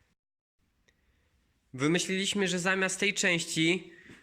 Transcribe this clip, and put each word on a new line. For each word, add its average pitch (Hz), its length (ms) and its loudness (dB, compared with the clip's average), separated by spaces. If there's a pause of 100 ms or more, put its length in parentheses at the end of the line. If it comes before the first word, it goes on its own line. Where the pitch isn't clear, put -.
(1700)
Wymyśliliśmy, 180 720 0
że 180 120 0
zamiast 190 400 0
tej 202 140 0
części, 170 800 0 (300)